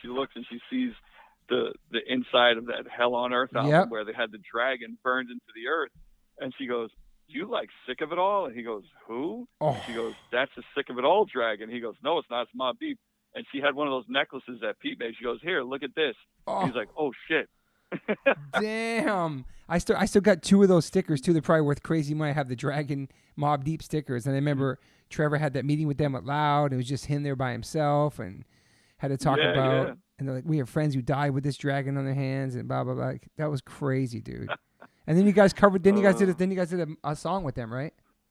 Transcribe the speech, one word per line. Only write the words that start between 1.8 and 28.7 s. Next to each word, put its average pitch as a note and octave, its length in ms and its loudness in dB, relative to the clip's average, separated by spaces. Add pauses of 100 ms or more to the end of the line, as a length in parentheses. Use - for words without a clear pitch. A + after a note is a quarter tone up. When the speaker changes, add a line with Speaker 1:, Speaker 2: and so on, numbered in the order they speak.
Speaker 1:
the A#2 80 -2 (120)
inside B2 440 4
of A#2 100 -10
that A#2+ 240 -8
Hell B2 240 0
on B2 180 -2
Earth B2+ 220 -2
album B2 160 0
Speaker 2:
Yep. F3 200 4
Speaker 1:
where A2 140 -6
they G#2+ 80 -10
had A2+ 200 -6
the A2 80 -16 (120)
dragon A#2+ 520 -4
burned B2+ 260 -2
into B2 240 -14
the A2+ 140 -10
earth, D#3 240 -4 (480)
and C3 180 -8
she C3+ 80 -8
goes, A#2 240 -4 (380)
"You D#3 200 -8
like F3 200 -6 (180)
Sick B2 140 -8
of D#3 100 -6
It F3 80 -4
All?" F#3+ 280 0
And A#2+ 100 -10
he A#2+ 80 -10
goes, A2 180 -8 (240)
"Who?" F3+ 400 -8 (140)
Speaker 2:
Oh. C3+ 260 -2
Speaker 1:
She A#2+ 80 -10
goes, A2+ 200 -6 (180)
"That's B2+ 240 0
the A#2+ 80 -16 (100)
Sick C#3 160 -4
of B2 80 -8
It B2 60 -4
All F#3+ 220 4
dragon." A2+ 440 -4
He A#2+ 80 -8
goes, A#2 240 -8
"No, D#3 160 0
it's - 100 -8
not. A#2+ 200 -4
It's - 120 -20
Mobb F3 200 -2
Deep." D3+ 180 -6 (380)
And A2+ 160 -12
she C#3 80 -6
had C#3+ 160 0
one D3 100 -2
of C#3 60 -2
those A#2+ 160 -4
necklaces B2+ 540 -6
that G#2 180 -6
Pete C#3 180 -10
made. A#2 180 -8
She - 60 -18
goes, A#2+ 200 -4
"Here, E3 200 -4
look C3+ 220 -8
at B2+ 100 -10
this." D3+ 220 -2 (320)
Speaker 2:
Oh. F#3+ 180 -2
Speaker 1:
He's B2 80 -4
like, A2+ 140 -4 (100)
"Oh, D3 140 -2 (160)
shit." D3 200 -2 (440)
<laughs> - 40 -8 (640)
Speaker 2:
Damn. G#3+ 840 -2 (240)
I E3+ 100 0
still, F#3+ 180 2
I - 80 2
still G#3 180 4
got F#3 200 4
two G3 200 8
of G3 60 10
those F3 180 6
stickers, E3 340 0
too. F3+ 120 2
They're D#3+ 100 4
probably D#3+ 200 4
worth C#3+ 200 0
crazy D3+ 320 0
money. D3+ 160 -2
I C#3 40 -2
have C#3+ 140 -2
the B2 80 -4
Dragon C#3 520 -4 (300)
Mobb C#3+ 260 0
Deep D#3 180 -4
stickers. C3 440 -4
And C#3 80 2
I - 20 2
remember C3+ 420 0 (320)
Trevor D3+ 280 2
had D3 160 0
that C3 100 -2
meeting D3+ 240 0
with C#3 100 -2
them C#3+ 160 0
at B2 100 -6
Loud. D3 480 2
It B2+ 40 -2
was B2 120 -2
just C3+ 180 -4
him C#3+ 180 -2
there C#3 120 -2
by B2+ 160 -2
himself D3 640 0
and G2+ 260 -10 (540)